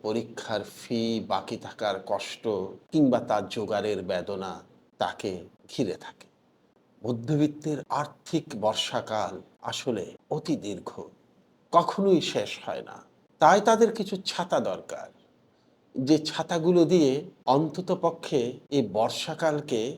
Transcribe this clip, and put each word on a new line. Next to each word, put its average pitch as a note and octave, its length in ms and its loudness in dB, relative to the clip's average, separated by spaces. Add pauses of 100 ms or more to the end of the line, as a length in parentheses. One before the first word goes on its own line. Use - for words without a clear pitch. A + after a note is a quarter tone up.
পরীক্ষার A2 600 -4
ফি A2+ 640 -4
বাকি G2+ 300 -4
থাকার G2+ 380 -4 (100)
কষ্ট, - 420 -6 (440)
কিংবা C#3 280 6
তার G2+ 300 -2
জোগাড়ের G2+ 520 -2
বেদনা F2+ 580 -6 (380)
তাকে F2+ 460 -4 (260)
ঘিরে G2 240 -2
থাকে। - 340 -16 (800)
মধ্যবিত্তের D3 680 -2 (120)
আর্থিক D3 540 -4 (180)
বর্ষাকাল G#2+ 800 -2 (200)
আসলে A2+ 440 -4 (260)
অতি D3+ 240 -2
দীর্ঘ, - 460 -8 (720)
কখনোই E3+ 500 4
শেষ - 440 -4
হয় C#2 160 -6
না। - 220 -16 (360)
তাই F3+ 220 8
তাদের A3 320 6
কিছু G3 320 -6
ছাতা E3+ 340 -2
দরকার, F#2 500 -6 (960)
যে D3+ 120 6
ছাতাগুলো E3 680 4
দিয়ে D3+ 400 4 (200)
অন্তত D#3+ 560 2
পক্ষে C#3+ 520 0 (160)
এই C3 240 2
বর্ষাকালকে C#3 1040 -2